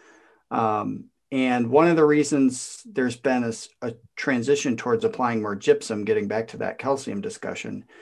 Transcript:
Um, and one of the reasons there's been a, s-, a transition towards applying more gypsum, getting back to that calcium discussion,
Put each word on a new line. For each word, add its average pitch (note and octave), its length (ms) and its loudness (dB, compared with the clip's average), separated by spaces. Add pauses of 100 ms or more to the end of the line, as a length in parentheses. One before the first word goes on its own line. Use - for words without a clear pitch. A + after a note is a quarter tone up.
(500)
Um, G#2+ 540 -2 (260)
and B2+ 400 0
one D3+ 160 6
of E3+ 100 4
the D#3 80 6
reasons C#3+ 800 2
there's B2 320 -2
been B2 280 0
a, A#2 40 -2
s-, - 200 -8 (140)
a A#2 120 -6 (220)
transition C3 600 0
towards A2+ 280 0
applying A#2 360 -2
more G#2 140 -2
gypsum, G#2 500 0
getting G#2 220 0
back A2 220 -2
to - 100 -14
that G2+ 200 -6
calcium B2+ 420 -4
discussion, - 640 -8 (180)